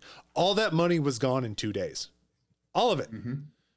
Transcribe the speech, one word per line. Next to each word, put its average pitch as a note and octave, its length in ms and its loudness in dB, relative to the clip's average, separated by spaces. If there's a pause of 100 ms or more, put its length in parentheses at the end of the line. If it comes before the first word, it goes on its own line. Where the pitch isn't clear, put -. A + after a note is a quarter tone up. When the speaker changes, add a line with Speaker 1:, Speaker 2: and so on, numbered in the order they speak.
(340)
Speaker 1:
All F3+ 220 2
that G3+ 180 2
money E3+ 260 4
was C#3 200 0
gone C3 260 0
in G#2+ 80 -6
two G#2+ 180 -4
days. F#2 360 -4 (680)
All F#3 180 4
of D3+ 80 0
it. A2+ 120 -8
Speaker 2:
Mm-hmm. A2+ 220 -8 (440)